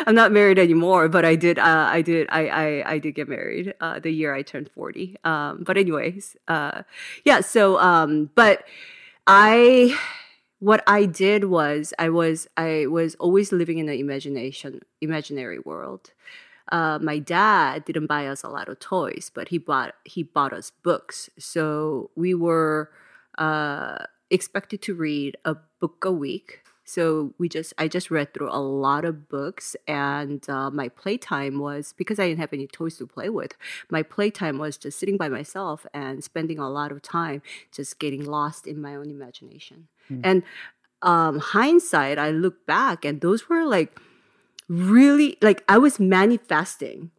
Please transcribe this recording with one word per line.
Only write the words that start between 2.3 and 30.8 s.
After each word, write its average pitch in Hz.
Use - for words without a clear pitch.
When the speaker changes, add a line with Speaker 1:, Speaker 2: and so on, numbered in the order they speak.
Speaker 1:
I, 160
I, 151
I 156
did 151
get 151
married, -
uh, 165
the 160
year 156
I 139
turned 147
forty. -
Um, 156
but -
anyways, 175
uh, 156
yeah, 269
so, 196
um, 156
but 214
I, 240
what 208
I 202
did 196
was, 151
I 165
was, 165
I 160
was 165
always 196
living 170
in 156
an 143
imagination, 139
imaginary 143
world. -
Uh, 160
my 151
dad 170
didn't 156
buy 147
us 139
a -
lot -
of -
toys, -
but -
he 175
bought, 135
he -
bought 143
us -
books. -
So 151
we 180
were, 160
uh, 151
expected 202
to 202
read 147
a 156
book -
a 190
week. 147
So 156
we 175
just, 160
I 156
just 180
read 143
through -
a 139
lot 139
of 156
books, 143
and, 143
uh, 135
my 139